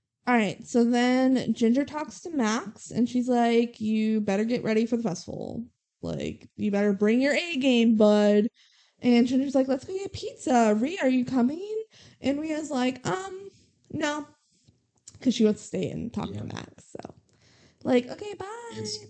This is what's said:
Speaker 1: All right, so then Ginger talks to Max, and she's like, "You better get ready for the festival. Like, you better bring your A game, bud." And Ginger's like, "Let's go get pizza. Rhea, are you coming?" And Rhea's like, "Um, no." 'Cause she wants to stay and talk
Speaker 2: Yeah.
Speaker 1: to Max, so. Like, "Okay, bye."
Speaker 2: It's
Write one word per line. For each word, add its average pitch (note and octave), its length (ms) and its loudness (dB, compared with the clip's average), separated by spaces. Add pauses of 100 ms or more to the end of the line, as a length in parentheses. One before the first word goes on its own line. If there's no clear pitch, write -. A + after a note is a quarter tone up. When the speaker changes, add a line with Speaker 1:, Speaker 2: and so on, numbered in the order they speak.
(260)
Speaker 1:
All B3 80 2
right, G#3 320 0
so A#3+ 180 2
then B3 680 2
Ginger A#3+ 320 2
talks D4+ 360 -10
to F4 100 -14
Max, B3 600 -4
and A#3+ 160 0
she's B3 220 -2
like, A#3 500 2
"You A3 440 0
better G#3 220 0
get A#3 200 -2
ready A3 220 2
for A#3 100 -2
the A#3 60 -2
festival. - 640 -6 (340)
Like, D#2 560 -6
you G#3+ 140 -2
better G#3 240 2
bring G#3 260 2
your C#4+ 140 2
A E4+ 240 -4
game, A#3+ 400 4
bud." G#3 500 6 (520)
And A#3+ 260 6
Ginger's C4 280 0
like, C4 140 2
"Let's C4+ 160 -2
go F#4+ 80 -10
get G4 220 -8
pizza. A#3 680 2
Rhea, D#4 220 -2
are C4 80 4
you B3+ 160 2
coming?" D4+ 500 -2 (460)
And C#4+ 180 -2
Rhea's D4+ 300 -6
like, B3+ 360 -2
"Um, F#4+ 440 -8 (420)
no." D4 340 -4 (920)
'Cause B3 140 0
she A3 100 2
wants G#3+ 160 2
to - 60 -18
stay F3 240 -6
and D#3 200 -10
talk - 220 -8
Speaker 2:
Yeah. G2+ 60 -10
Speaker 1:
to G#2+ 80 -10
Max, - 460 -14
so. - 220 -16 (680)
Like, B3 260 0
"Okay, G4+ 300 -14
bye." F#4 80 -12 (300)
Speaker 2:
It's - 200 -10 (140)